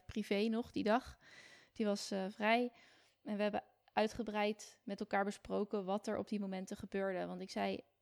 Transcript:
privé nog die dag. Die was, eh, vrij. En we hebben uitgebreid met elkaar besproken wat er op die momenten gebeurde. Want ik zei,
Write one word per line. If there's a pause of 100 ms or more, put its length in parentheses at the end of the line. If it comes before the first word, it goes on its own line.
privé
nog
die
dag. (540)
Die
was,
eh,
vrij. (520)
En
we
hebben (300)
uitgebreid
met
elkaar
besproken
wat
er
op
die
momenten
gebeurde.
Want
ik
zei, (220)